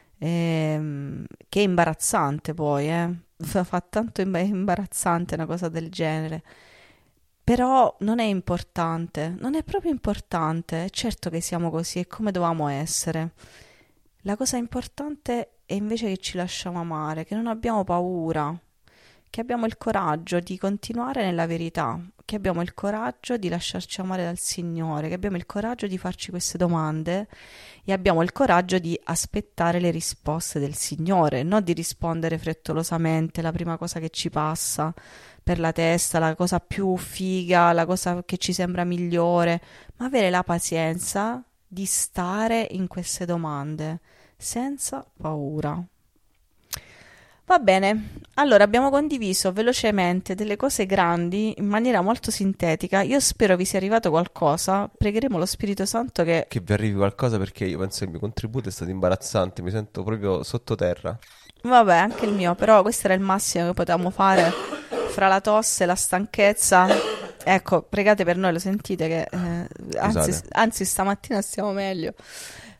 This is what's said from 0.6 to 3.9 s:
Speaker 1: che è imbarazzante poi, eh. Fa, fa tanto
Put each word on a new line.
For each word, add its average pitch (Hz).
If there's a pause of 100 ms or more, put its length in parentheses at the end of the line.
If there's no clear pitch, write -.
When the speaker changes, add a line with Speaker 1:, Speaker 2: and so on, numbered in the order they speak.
Speaker 1:
che 202
è -
imbarazzante 160
poi, 147
eh. 170 (280)
Fa, -
fa 180
tanto 220